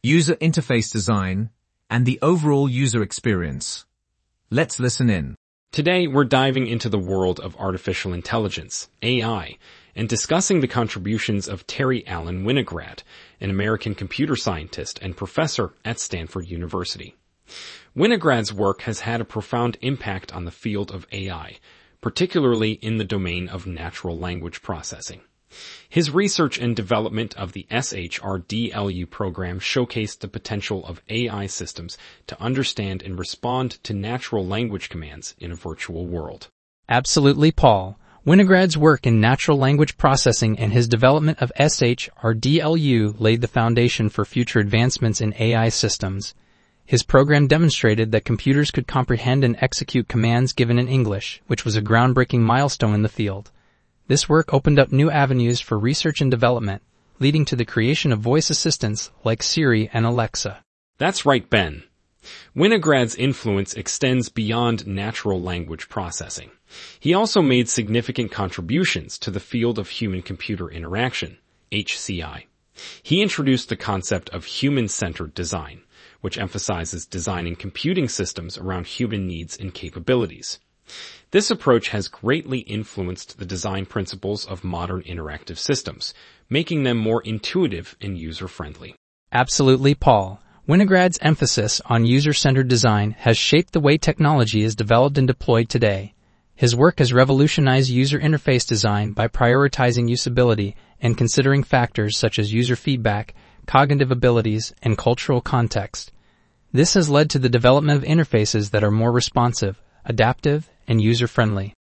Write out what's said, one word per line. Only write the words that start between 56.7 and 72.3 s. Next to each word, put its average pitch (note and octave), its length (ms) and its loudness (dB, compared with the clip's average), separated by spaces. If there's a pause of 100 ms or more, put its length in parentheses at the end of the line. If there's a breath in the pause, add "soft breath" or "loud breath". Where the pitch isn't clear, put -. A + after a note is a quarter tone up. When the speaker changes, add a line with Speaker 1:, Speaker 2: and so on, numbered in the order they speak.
Speaker 3:
leading D3 260 4
to - 100 -4
the A#2+ 80 -2
creation B2+ 480 0
of G#2+ 80 2
voice B2+ 300 0
assistants A#2 600 -2 (140)
like A2+ 180 -2
Siri A#2 520 2
and A#2 120 0
Alexa. A2+ 560 -4 (360)
Speaker 2:
That's - 280 -2
right, C3 240 4
Ben. F2+ 340 0 (720 loud breath)
Winograd's D3+ 600 2
influence A2 580 -2
extends B2+ 540 -2
beyond A2+ 580 -2
natural G2 560 -4
language F2 460 -8
processing. D#2 600 -10 (500 loud breath)
He D#3+ 140 2
also G#3 280 2
made B2 280 4
significant A#2 640 -2
contributions G2 840 -4
to - 120 -8
the F#2+ 80 -4
field A#2 400 -2
of F#2+ 80 -8
human-computer F#2 800 -8
interaction, F2+ 680 -6 (340)
H G#2+ 260 -4
C F2+ 240 -8
I. D2 260 -14 (540 loud breath)